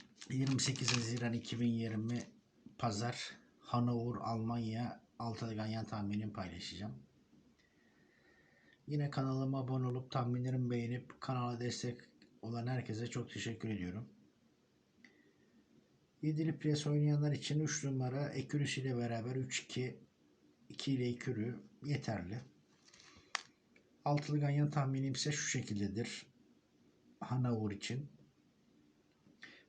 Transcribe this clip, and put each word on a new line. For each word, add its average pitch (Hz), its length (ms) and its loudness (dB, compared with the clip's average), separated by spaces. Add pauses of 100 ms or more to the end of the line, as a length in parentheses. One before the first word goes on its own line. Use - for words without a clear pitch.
(300)
Yirmi 131 320 2
sekiz 123 360 2
Haziran 117 360 0
iki 117 260 -4
bin 120 80 4
yirmi 113 560 0 (540)
Pazar, 117 600 -2 (220)
Hannover, 120 640 0
Almanya, 113 800 -2 (180)
altılı 117 360 -4
ganyan 110 300 -2
tahminimi 104 480 -2
paylaşacağım. 90 600 -6 (1900)
Yine 147 220 2
kanalıma 135 500 2
abone 127 280 2
olup 127 240 -2
tahminlerimi 123 580 2
beğenip 120 520 -2
kanala 123 380 0
destek 120 420 -2 (400)
olan 117 260 -2
herkese 120 400 0
çok 117 220 -4
teşekkür 110 400 -4
ediyorum. 92 400 -2 (2000)
Yedili 156 380 2
pres 151 280 2
oynayanlar 147 440 6
için 143 280 0
üç 151 240 0
numara 135 460 0
ekürüsü 131 520 0
ile 131 160 2
beraber 117 380 0
üç - 280 -2
iki, - 360 -4 (720)
iki - 240 0
ile 123 140 4
ekürü 120 520 -2 (240)
yeterli. 113 580 -2 (1600)
Altılı 147 340 4
ganyan 143 320 4
tahminim 135 420 2
ise - 180 0
şu - 180 -2
şekildedir. 101 760 -2 (960)
Hannover 117 560 2
için. 135 340 -6 (1600)